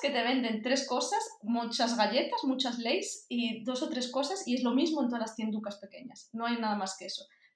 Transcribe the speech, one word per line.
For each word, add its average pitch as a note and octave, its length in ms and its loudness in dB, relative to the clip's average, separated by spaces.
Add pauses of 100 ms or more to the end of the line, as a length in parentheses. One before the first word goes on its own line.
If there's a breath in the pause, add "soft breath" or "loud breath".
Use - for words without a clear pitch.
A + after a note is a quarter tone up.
que C#4 100 2
te A#3+ 120 2
venden A#3 380 2
tres B3+ 260 0
cosas, E4 320 0 (240)
muchas A#3 540 0
galletas, B3 460 2
muchas B3+ 360 0
Lays A#3+ 500 -2
y A3+ 340 0
dos B3+ 200 -2
o - 60 -2
tres A#3+ 220 -2
cosas, C#4+ 360 -2
y A#3+ 80 2
es B3+ 80 0
lo A#3+ 100 4
mismo D#4 280 4
en A#3+ 80 2
todas A#3 120 -2
las A3 140 -4
tienducas G#3+ 440 -4
pequeñas. - 540 -16
No A3+ 120 -4
hay A#3 140 2
nada G#3+ 160 2
más F#3+ 220 -2
que - 100 -12
eso. - 180 -8 (300 soft breath)